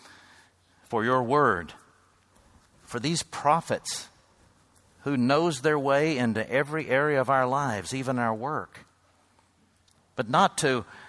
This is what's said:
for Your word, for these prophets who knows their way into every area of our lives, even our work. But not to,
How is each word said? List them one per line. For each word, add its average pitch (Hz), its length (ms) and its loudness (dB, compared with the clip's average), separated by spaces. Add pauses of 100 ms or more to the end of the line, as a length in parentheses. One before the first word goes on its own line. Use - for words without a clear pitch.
(880)
for 110 160 -2
Your 127 180 2
word, 117 520 0 (1080)
for - 140 -8
these 151 240 -2
prophets - 840 -2 (960)
who 143 120 -2
knows 143 440 2
their 151 180 2
way 139 400 2
into 113 320 -2
every 143 380 -2
area 139 320 2
of 127 100 0
our 131 160 4
lives, 127 480 -2
even 131 240 -4
our 117 160 0
work. 117 500 -8 (1300)
But 113 120 -4
not 170 300 2
to, 131 260 0 (240)